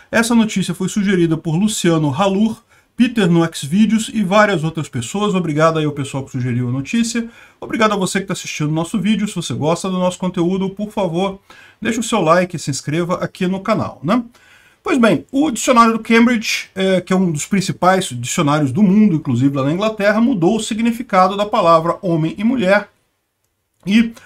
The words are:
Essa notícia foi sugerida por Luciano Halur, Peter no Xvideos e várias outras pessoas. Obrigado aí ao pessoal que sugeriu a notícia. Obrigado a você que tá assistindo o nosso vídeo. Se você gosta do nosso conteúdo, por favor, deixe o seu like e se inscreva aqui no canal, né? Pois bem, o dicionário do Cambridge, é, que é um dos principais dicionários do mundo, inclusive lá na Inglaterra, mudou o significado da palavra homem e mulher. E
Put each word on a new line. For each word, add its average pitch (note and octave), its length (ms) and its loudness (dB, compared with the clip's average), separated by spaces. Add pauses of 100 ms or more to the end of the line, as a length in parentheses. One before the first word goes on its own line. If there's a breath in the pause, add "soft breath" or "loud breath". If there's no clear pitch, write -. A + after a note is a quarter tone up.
(120)
Essa - 240 2
notícia G3+ 400 0
foi F#3 140 -4
sugerida F3+ 480 2
por D#3 180 -4
Luciano E3 580 0
Halur, G3+ 480 0 (320 soft breath)
Peter A#3 380 2
no E3+ 100 4 (100)
Xvideos G#3+ 640 0
e A3 80 -2
várias G3 420 2
outras D#3+ 240 -4
pessoas. G3 460 -4
Obrigado D#3+ 460 2
aí D3+ 60 0
ao D3 60 -2
pessoal C#3 320 -6
que - 80 -16
sugeriu B2 360 -2
a B2 40 -2
notícia. A3+ 560 -2 (320 loud breath)
Obrigado A3 340 0
a - 20 -2
você F#3 240 -2
que F#3+ 80 -8
tá F3+ 60 -4
assistindo - 360 -6
o D#3 40 -2
nosso E3 260 -2
vídeo. G#3 280 0
Se - 60 -8
você E3 220 -6
gosta E3+ 340 -2
do F#3 80 -4
nosso F3+ 220 -2
conteúdo, F#3 500 -2
por G#3 220 -10
favor, F#3+ 480 -4 (420 loud breath)
deixe A3+ 180 -2
o A3+ 40 -4
seu A3 180 -2
like F3 340 2
e D3+ 40 -6
se - 100 -10
inscreva E3 460 -4
aqui F3+ 320 -6
no F#3+ 140 -4
canal, F3+ 420 -4
né? A#3 200 0 (600 soft breath)
Pois E4+ 160 0
bem, G#3 320 2
o D4 180 0
dicionário A#3 440 2
do A3+ 60 -2
Cambridge, A#3 760 2
é, F#3+ 260 0
que F#3 100 -4
é F#3+ 40 2
um F#3 160 2
dos D3 140 -6
principais F#3 640 0
dicionários C#3+ 640 0
do E3+ 120 2
mundo, G3 320 4
inclusive C#3 400 0
lá C3+ 80 -2
na C#3+ 100 0
Inglaterra, G#3 480 0
mudou A3 360 2
o G#3+ 40 -4
significado G#3 720 0
da G#3 100 -2
palavra E3+ 580 2
homem E3 340 0
e G3+ 60 -6
mulher. G#3 460 2 (1000)
E A3+ 240 2 (140 loud breath)